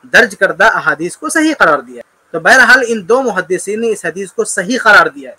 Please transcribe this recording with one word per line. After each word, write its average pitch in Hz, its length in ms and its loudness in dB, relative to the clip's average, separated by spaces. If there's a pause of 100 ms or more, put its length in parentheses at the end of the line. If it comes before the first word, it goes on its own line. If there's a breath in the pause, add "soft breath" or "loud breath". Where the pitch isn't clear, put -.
दर्ज 196 280 0
करदा 180 340 0
अहादीस 156 480 -2
को 302 140 -10
सही 311 240 0
करार 302 280 2
दिया। 120 200 -18 (320)
तो 165 60 -6
बहरहाल 240 440 4
इन 220 200 -4
दो 226 180 2
मुहद्दिसीन 185 580 -4
ने 233 80 -2
इस 214 180 -4
हदीस 180 240 -8
को 220 160 -4
सही 202 320 -4
करार 202 320 4
दिया 131 200 -16
है - 80 -20